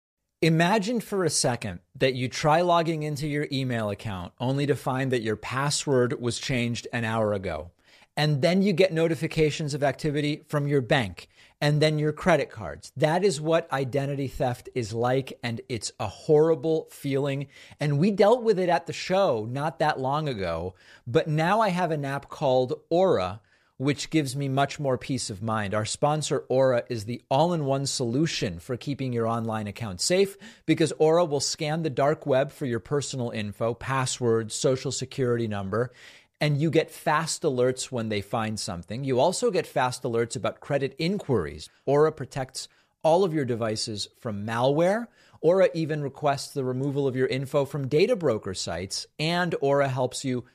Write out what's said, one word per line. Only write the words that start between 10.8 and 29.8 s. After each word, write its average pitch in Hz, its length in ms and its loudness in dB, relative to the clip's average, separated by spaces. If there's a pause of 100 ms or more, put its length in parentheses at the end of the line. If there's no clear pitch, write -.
bank 113 460 -2 (320)
and 147 220 2
then 156 160 4
your 151 160 0
credit 151 380 2
cards. 80 440 -12
That 156 280 2
is 165 180 2
what 160 320 2
identity 139 540 -2
theft 123 480 -4
is 113 180 -4
like, 127 480 0
and 117 180 -4 (100)
it's 117 300 -6
a 117 60 -4
horrible 156 840 2
feeling. 139 560 -4 (320)
And 147 180 0
we 190 140 4
dealt 208 320 4
with 220 160 2
it 180 100 0
at 175 160 0
the 147 80 -8
show 165 560 0
not 143 300 -6
that 151 200 0
long 143 300 -2
ago, 90 460 -4 (320)
but 151 200 2
now 165 340 2
I 220 80 2
have 175 200 0
an 147 160 -2
app 139 240 -6
called 131 500 2 (120)
Aura, 120 500 2 (380)
which 135 300 -2
gives 139 260 0
me 139 140 -4
much 135 300 0
more 135 180 0
peace 127 320 -4
of 101 140 -8
mind. 110 320 -2
Our 107 100 0
sponsor, 147 640 -2
Aura, 127 400 4
is 113 160 -6
the 117 240 -8
all-in-one 139 560 2
solution 123 720 -2
for 123 180 -8
keeping 131 380 -6
your 117 140 0
online 113 400 -4
account 98 340 -8